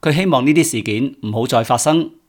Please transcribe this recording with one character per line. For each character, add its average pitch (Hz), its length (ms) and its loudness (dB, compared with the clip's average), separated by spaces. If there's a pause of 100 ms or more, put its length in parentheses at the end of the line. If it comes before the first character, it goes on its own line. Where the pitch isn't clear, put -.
佢 160 120 0
希 185 120 0
望 139 180 2
呢 147 100 2
啲 160 100 4
事 120 180 -2
件 117 400 -4
唔 107 120 -6
好 113 120 -2
再 113 180 0
發 117 140 0
生。 160 340 0 (180)